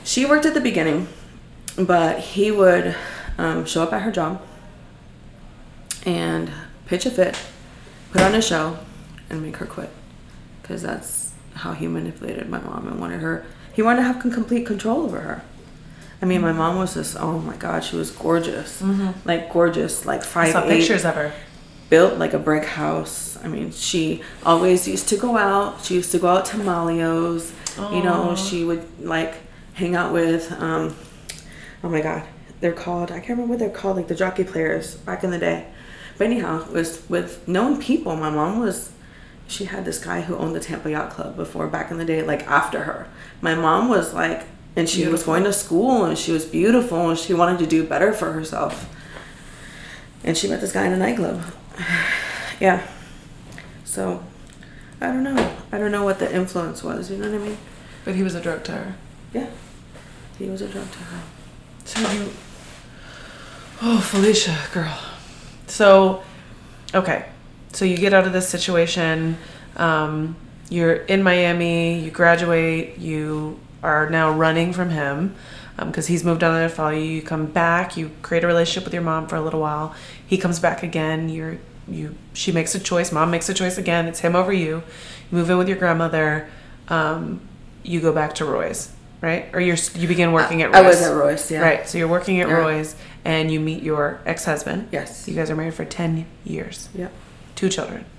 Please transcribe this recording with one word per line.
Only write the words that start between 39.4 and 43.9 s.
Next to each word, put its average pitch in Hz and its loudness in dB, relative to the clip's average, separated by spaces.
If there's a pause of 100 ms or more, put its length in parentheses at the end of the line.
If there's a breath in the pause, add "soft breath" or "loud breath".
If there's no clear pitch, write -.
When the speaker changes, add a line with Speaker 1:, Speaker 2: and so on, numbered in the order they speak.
Speaker 1:
she - -8
had 190 -8
this 160 -4
guy 170 -4
who 170 -4
owned 160 -2
the 165 -4
Tampa 156 -6
Yacht 151 -4
Club - -10
before, 160 -6
back 160 -6
in 165 -6
the 165 -4
day, 160 0
like, 151 -2
after - 2
her. - -8 (340 loud breath)
My 165 2
mom 165 4
was, 180 2